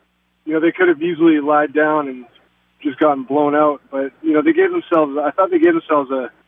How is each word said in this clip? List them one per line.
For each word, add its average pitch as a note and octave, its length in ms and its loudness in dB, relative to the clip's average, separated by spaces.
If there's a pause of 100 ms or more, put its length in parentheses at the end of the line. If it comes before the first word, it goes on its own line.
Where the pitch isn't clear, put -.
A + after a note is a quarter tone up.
(460)
You D#3 80 -6
know, D#3+ 60 -2
they E3 120 2
could F3+ 160 0
have D#3 140 0
easily E3 380 2
lied D3 340 0
down D3+ 340 0
and B2+ 180 -12 (560)
just C3+ 180 -6
gotten C#3+ 240 2
blown D3 320 0
out, D3 260 0 (100)
but, C3+ 300 -6
you D#3 120 0
know, D3+ 80 2
they D#3 120 2
gave F3 180 2
themselves, D#3+ 460 -2
I D3+ 140 -2
thought F#3+ 200 0
they F3 80 0
gave E3+ 140 4
themselves D3 380 -2
a B2+ 200 -4 (160)